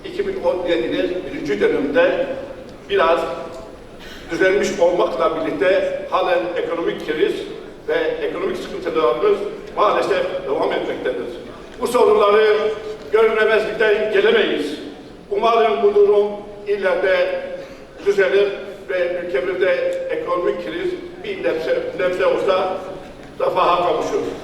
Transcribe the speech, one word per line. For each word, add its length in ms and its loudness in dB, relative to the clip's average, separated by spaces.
iki 240 -4
bin 160 -6
on 240 0
yedinin 640 0
birinci 280 -2
döneminde 640 2
biraz 300 4
düzelmiş 380 2
olmakla 560 2
birlikte 720 0
halen 280 2
ekonomik 500 -4
kriz 280 0
ve 60 0
ekonomik 640 -2
sıkıntılarımız 840 0
maalesef 500 2
devam 260 0
etmektedir. 540 -4
Bu 60 -2
sorunları 720 4
görmemezlikten 1000 2
gelemeyiz. 640 2
Umarım 520 4
bu 120 4
durum 320 6
ileride 720 2
düzelir 420 4
ve 360 -2
ülkemizde 460 0
ekonomik 560 -2
kriz 240 -4
bir 200 -6
nebze, 380 0
nebze 280 0
olsa 500 2
refaha 480 2
kavuşur. 320 0